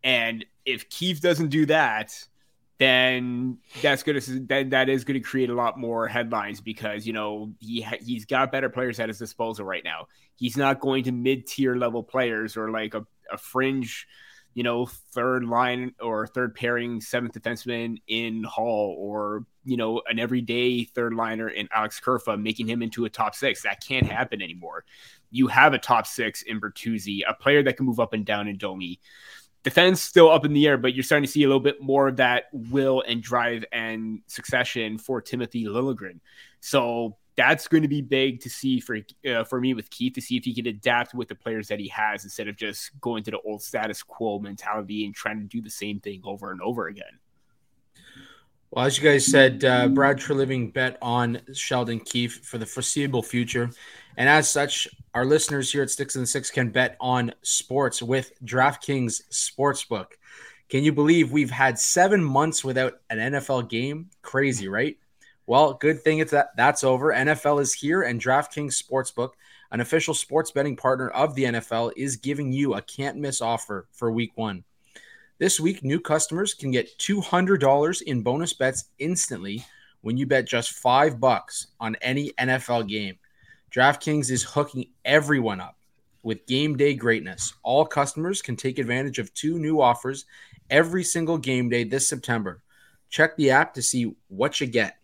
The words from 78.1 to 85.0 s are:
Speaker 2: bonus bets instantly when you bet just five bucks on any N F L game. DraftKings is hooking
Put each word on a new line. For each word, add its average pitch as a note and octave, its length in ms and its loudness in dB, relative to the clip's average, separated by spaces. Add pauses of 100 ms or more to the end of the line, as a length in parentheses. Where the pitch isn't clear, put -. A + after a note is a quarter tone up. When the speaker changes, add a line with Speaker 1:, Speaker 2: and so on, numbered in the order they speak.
Speaker 2:
bonus C#3 300 -2
bets C3 320 -2 (120)
instantly B2 640 -4 (380)
when A2+ 160 -2
you C#3 80 0
bet B2+ 220 2
just A#2 240 -2
five C3 480 4
bucks - 480 0 (120)
on A2 220 -4
any C3+ 380 -2
N B2+ 100 0
F B2+ 220 0
L A#2 100 2
game. G#2 380 -6 (500)
DraftKings C#3+ 640 2
is B2 120 0
hooking C#3+ 420 -2 (180)